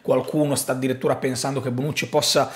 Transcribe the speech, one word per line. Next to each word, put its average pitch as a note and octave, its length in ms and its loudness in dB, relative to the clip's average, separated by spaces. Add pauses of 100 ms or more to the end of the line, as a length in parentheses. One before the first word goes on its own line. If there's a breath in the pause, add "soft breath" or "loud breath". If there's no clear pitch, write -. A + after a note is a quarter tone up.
qualcuno C#3+ 520 2
sta B2+ 180 -2
addirittura C3 440 0
pensando C3+ 440 -2
che B2 100 -4
Bonucci C3 380 -2
possa D3 480 2